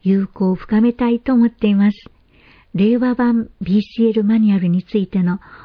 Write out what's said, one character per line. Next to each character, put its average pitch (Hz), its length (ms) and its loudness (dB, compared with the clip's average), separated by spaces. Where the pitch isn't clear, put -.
友 196 260 0
好 185 240 -2
を 185 40 -2
深 214 240 -2
め 233 140 2
た 240 160 -4
い 233 100 -2
と 262 140 -4
思 233 140 2
っ - 20 -6
て 226 180 -4
い 208 80 0
ま 202 160 2
す。 202 60 -10
令 214 240 2
和 247 180 -2
版 240 340 -2
ビ 185 180 0
ー - 20 2
シ 226 240 -2
ー 226 40 2
エ 214 40 0
ル 214 100 0
マ 220 140 2
ニ 214 160 2
ュ - 20 2
ア 190 40 0
ル 175 100 0
に 180 140 0
つ - 140 -6
い 190 100 -2
て 190 160 -4
の 180 160 -2